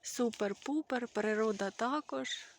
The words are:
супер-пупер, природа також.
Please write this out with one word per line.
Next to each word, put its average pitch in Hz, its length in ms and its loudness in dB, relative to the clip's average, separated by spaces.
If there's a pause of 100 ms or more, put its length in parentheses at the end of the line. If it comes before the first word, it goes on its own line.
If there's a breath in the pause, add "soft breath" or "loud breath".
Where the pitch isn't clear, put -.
супер-пупер, 240 1080 0
природа 214 580 2
також. 262 580 -2 (300)